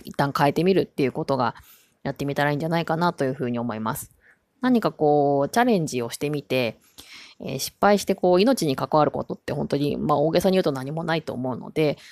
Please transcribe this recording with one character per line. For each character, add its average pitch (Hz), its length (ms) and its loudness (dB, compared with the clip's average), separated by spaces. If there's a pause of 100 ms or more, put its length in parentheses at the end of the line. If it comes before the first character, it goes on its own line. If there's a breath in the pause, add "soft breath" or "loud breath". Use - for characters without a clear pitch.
一 - 100 -14
旦 143 220 0
変 143 120 4
え 139 40 2
て 160 100 0
み 190 120 4
る 175 60 2
っ - 60 0
て - 160 -4
い 131 40 2
う 120 60 -2
こ 156 120 -6
と 139 120 0
が 120 180 0 (480 loud breath)
や 139 100 -6
っ - 20 -8
て 143 100 -6
み 143 100 -4
た 143 100 0
ら 147 60 2
い 147 40 0
い - 20 -2
ん 139 40 -4
じ 160 60 -4
ゃ - 20 -2
な 165 120 0
い 160 40 -2
か 160 120 -2
な 170 160 2
と - 120 -2
い 131 40 2
う 131 60 -2
ふ 135 80 -8
う 123 80 -2
に 120 80 -4
思 117 160 -4
い 110 60 -6
ま 110 160 -4
す。 - 160 -14 (480 soft breath)
何 247 200 2
か 131 120 0
こ 143 540 2
う、 - 20 -2
チ - 120 0
ャ 247 40 4
レ 233 140 4
ン 156 80 0
ジ 123 160 -4
を 117 80 -6
し - 80 -12
て 147 100 -2
み 147 140 -6
て、 127 360 -2 (640 loud breath)
え - 140 -10
ー、 131 60 -6
失 - 200 -10
敗 202 200 6
し - 40 -8
て 196 120 -2
こ 180 180 2
う、 180 60 6
命 233 260 2
に 135 80 0
関 - 180 -4
わ 151 120 4
る 143 80 0
こ 139 100 -4
と 123 120 -10
っ - 40 -16
て - 140 -8
本 143 160 -4
当 147 80 -2
に、 143 200 -2
ま 147 200 0
あ、 - 20 2
大 156 140 2
げ 170 80 2
さ 190 100 2
に 185 40 2
言 143 60 2
う - 40 2
と 156 80 0
何 131 180 -6
も 165 140 -6
な 165 100 -2
い 160 80 -2
と - 100 -10
思 123 220 -6
う - 20 -8
の - 140 -12
で、 151 260 0 (160 loud breath)